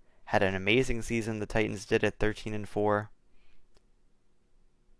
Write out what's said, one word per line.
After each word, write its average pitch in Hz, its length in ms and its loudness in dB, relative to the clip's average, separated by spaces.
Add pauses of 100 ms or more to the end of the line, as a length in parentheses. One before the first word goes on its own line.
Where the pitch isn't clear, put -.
(260)
Had 104 160 2
an 95 120 2
amazing 113 480 2
season, 110 380 -2
the 104 60 -4
Titans 107 380 -2
did, 110 200 2
at 104 140 0
thirteen 107 360 0
and 104 140 -6
four. 104 420 0 (1900)